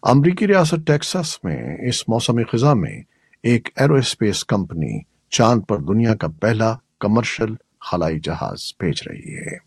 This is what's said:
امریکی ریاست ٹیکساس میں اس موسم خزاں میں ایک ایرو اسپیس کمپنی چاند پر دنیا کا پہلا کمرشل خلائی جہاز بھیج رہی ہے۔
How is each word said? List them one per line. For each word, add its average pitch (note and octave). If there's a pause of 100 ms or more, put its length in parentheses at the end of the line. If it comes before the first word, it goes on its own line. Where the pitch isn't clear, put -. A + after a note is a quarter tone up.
امریکی D3+
ریاست E3+
ٹیکساس D#3
میں D#2
اس -
موسم A#2
خزاں C3
میں B1+ (420)
ایک A#2+
ایرو C#3
اسپیس A#2
کمپنی D#2+ (300)
چاند A#2
پر G#2
دنیا A2
کا F#2+
پہلا A2 (240)
کمرشل A2 (260)
خلائی D#2+
جہاز -
بھیج -
رہی -
ہے۔ -